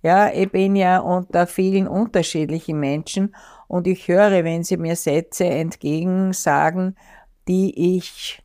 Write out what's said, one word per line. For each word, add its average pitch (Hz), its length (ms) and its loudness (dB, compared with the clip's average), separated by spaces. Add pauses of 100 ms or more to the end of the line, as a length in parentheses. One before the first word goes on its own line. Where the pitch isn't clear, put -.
ja, 190 300 4
ich 190 180 0
bin 196 260 2
ja 185 240 4
unter 180 480 0
vielen 190 400 0
unterschiedlichen 165 920 -2
Menschen 151 560 -4 (320)
und 175 180 -4
ich 185 220 -2
höre, 190 380 4
wenn 165 180 -4
sie 175 140 -2
mir 165 180 -2
Sätze 170 500 -2
entgegen 165 880 -2
sagen, 170 640 0 (520)
die 185 500 0
ich - 480 -10